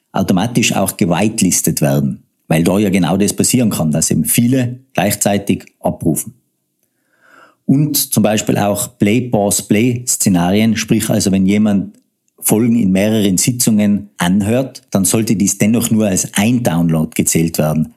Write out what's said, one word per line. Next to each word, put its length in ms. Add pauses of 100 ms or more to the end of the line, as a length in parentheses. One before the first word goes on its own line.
(100)
automatisch 640
auch 220
gewitelistet 840
werden, 420 (260)
weil 160
da 140
ja 120
genau 260
das 180
passieren 360
kann, 200
dass 200
eben 140
viele 560 (140)
gleichzeitig 720 (160)
abrufen. 540 (1300)
Und 320
zum 260
Beispiel 360
auch 400
Play-, 300
Pause-, 360
Play-Szenarien, 1120
sprich 340
also 220
wenn 140
jemand 520 (400)
Folgen 380
in 160
mehreren 460
Sitzungen 800
anhört, 720
dann 140
sollte 300
dies 240
dennoch 320
nur 160
als 280
ein 280
Download 500
gezählt 460
werden. 380